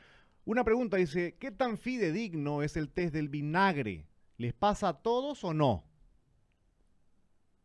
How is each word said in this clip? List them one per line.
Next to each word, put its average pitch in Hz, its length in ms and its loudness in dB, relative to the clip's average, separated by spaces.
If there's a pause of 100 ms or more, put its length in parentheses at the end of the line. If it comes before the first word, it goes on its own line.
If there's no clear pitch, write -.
(440)
Una 226 200 0
pregunta, 226 320 2
dice, 175 420 0
"¿Qué 262 120 -10
tan 226 260 0
fidedigno 165 840 -2
es 151 140 -2
el 151 140 -4
test 175 220 -2
del 151 160 -2
vinagre? 147 800 0 (300)
¿Les 120 160 -2
pasa 202 360 0
a 160 140 -4
todos 247 420 -2
o 170 80 -2
no?" 139 320 4 (1800)